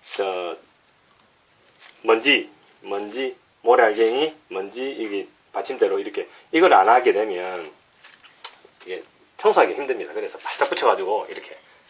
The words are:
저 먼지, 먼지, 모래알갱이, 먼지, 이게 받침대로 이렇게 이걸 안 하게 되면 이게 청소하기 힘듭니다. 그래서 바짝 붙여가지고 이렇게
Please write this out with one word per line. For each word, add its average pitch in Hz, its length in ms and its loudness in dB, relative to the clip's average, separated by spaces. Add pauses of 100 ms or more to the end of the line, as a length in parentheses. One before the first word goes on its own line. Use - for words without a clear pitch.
(160)
저 90 420 -6 (1400)
먼지, 113 480 0 (320)
먼지, 107 540 -8 (260)
모래알갱이, 120 760 4 (140)
먼지, 101 420 -8
이게 101 360 -8 (240)
받침대로 101 480 -2
이렇게 98 280 -8 (240)
이걸 175 220 6
안 98 160 6
하게 120 240 6
되면 90 580 -4 (1120)
이게 90 180 -10 (340)
청소하기 185 360 2
힘듭니다. 131 400 -6
그래서 104 240 -10
바짝 - 320 -4
붙여가지고 104 600 -2
이렇게 - 280 -16 (320)